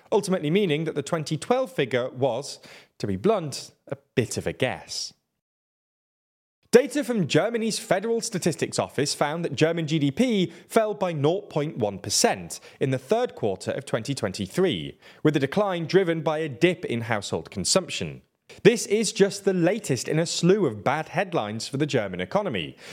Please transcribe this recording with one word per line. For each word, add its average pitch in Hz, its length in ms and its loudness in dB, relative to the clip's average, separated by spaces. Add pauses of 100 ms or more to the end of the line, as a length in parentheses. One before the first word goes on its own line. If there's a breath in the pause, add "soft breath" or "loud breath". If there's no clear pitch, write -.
(120)
ultimately 185 380 0
meaning 165 340 2
that 156 100 -4
the 147 80 -2
twenty 156 360 -4
twelve 262 340 -2
figure 127 380 -2
was, 131 480 -2 (400 loud breath)
to - 80 -4
be 98 100 0
blunt, 160 540 -2 (180)
a - 80 -8 (180)
bit - 220 0
of 92 100 -6
a 85 60 -2
guess. - 640 -6 (1600)
Data 277 320 6
from 214 240 0
Germany's 214 540 2
Federal 220 400 0
Statistics - 580 -2
Office 120 340 -2
found 165 320 -2
that 147 120 -6
German 165 300 2
G 156 120 0
D 143 120 2
P 214 420 2 (160 loud breath)
fell 214 240 2
by 190 200 -4
nought 151 360 0
point 151 300 -4
one 104 200 -2
percent 101 640 0 (180 loud breath)
in 135 120 0
the 131 80 0
third 240 360 0
quarter 101 360 -4
of - 160 -6
twenty 123 280 -4
twenty-three, 98 840 -2 (240 loud breath)
with 151 100 4
the 147 80 0
decline 175 460 0
driven 165 340 4
by 156 180 0
a 160 100 -4
dip 170 360 0
in 117 180 -4
household 104 480 -4
consumption. 87 680 -2 (440 loud breath)
This 220 220 6
is 214 260 0
just 196 320 2
the 196 80 2
latest 175 560 0
in 151 100 0
a 165 80 0
slew 180 400 4
of 107 160 -4
bad 151 280 0
headlines 135 580 -4
for - 80 -6
the 147 100 0
German 101 340 -2
economy, 110 560 -2 (160 loud breath)